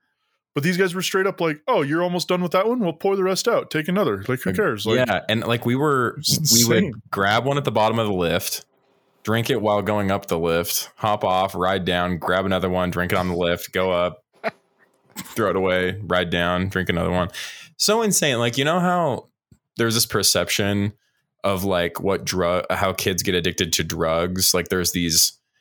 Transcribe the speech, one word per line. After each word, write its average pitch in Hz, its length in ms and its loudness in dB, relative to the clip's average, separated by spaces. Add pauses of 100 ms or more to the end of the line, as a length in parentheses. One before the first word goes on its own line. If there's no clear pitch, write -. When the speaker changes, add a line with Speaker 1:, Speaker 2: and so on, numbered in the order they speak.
(540)
Speaker 1:
but 147 80 -2
these 175 140 0
guys 180 180 2
were 185 80 -4
straight 190 240 0
up 190 140 -2
like, 160 260 -2
"Oh, 220 160 2
you're 151 200 0
almost 180 260 -2
done 180 140 0
with 175 100 -2
that 190 160 2
one? 247 120 0
We'll 175 140 0
pour 196 220 0
the 190 80 0
rest 185 240 0
out. 196 220 0
Take 156 180 -2
another." 180 300 0 (100)
Like, 127 140 -2
who 190 80 -2
Speaker 2:
Like, 185 60 -2
Speaker 1:
cares? 139 300 0
Like, 127 200 2
Speaker 2:
yeah, 95 220 2
and, 110 180 0
like, 117 200 0
we 120 80 2
were, 135 440 0
Speaker 1:
it's 151 340 0
Speaker 2:
we 117 160 6
would 117 160 4
Speaker 1:
insane. 135 260 -6
Speaker 2:
grab 104 340 2
one 139 140 0
at 139 60 -2
the 127 80 0
bottom 110 260 2
of 113 80 0
the 104 80 0
lift, 85 500 -2 (580)
drink 113 280 0
it 120 100 0
while 104 220 2
going 101 280 0
up 98 160 -2
the 87 120 0
lift, 82 580 -2
hop 107 280 0
off, 95 300 0
ride 92 320 0
down, 90 320 0
grab 92 280 0
another 92 240 0
one, 90 200 0
drink 87 220 -2
it 95 60 2
on 92 100 -2
the 87 80 -2
lift, 87 360 -2
go 92 180 0
up, 87 320 -2 (200)
<laughs> - 120 -6 (800)
throw 107 160 0
it 90 60 0
away, 92 480 0
ride 90 260 0
down, 90 380 0
drink 92 200 -2
another 87 220 0
one. 90 180 0 (480)
So 220 260 2
insane. 165 360 2
Like, 117 200 0
you 135 60 2
know 165 160 2
how 175 480 0 (480)
there's 117 180 2
this 117 120 2
perception 101 840 0 (540)
of, 95 180 0
like, 87 360 0
what 95 240 -2
drug, 90 460 0
how 95 220 0
kids 92 300 -2
get 98 120 0
addicted 87 400 -2
to - 100 -2
drugs. 82 680 0
Like, 90 160 0
there's 90 240 0
these, 85 400 2 (280)